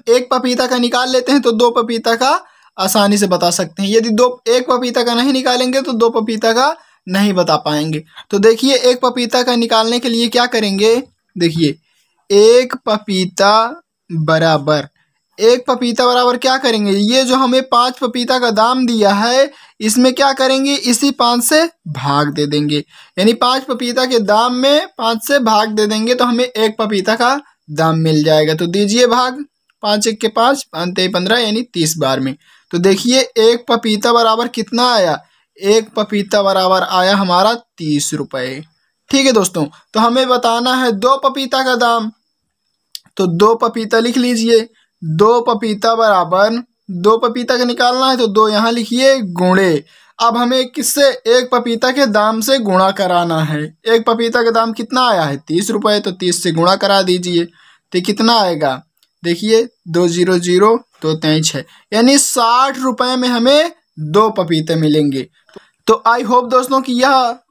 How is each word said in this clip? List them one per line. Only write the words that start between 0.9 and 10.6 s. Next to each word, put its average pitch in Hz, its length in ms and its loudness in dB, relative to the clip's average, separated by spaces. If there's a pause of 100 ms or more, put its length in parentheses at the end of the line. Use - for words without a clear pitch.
लेते 254 220 0
हैं, 285 80 4
तो 233 120 0
दो 233 200 2
पपीता 233 440 -2
का 269 240 0 (360)
आसानी 202 420 2
से 202 80 0
बता 180 240 0
सकते 175 320 -6
हैं। 196 80 -4
यदि 226 200 2
दो, 226 160 2 (220)
एक 247 200 0
पपीता 247 340 -2
का 233 120 -2
नहीं 254 180 0
निकालेंगे 254 500 0
तो 262 120 -6
दो 226 160 2
पपीता 226 420 -2
का 269 220 0 (320)
नहीं 196 260 0
बता 170 260 2
पाएंगे। 151 440 -4 (280)
तो 202 100 -2
देखिए 233 400 2
एक 247 200 2
पपीता 247 420 -2
का 240 140 0
निकालने 226 420 0
के 247 100 -4
लिए 233 200 -2
क्या 240 200 0
करेंगे, 214 460 0 (420)